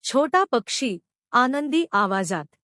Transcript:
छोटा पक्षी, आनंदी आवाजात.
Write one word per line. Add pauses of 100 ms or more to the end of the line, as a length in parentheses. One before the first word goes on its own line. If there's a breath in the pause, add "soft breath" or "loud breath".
छोटा
पक्षी, (340)
आनंदी
आवाजात. (200)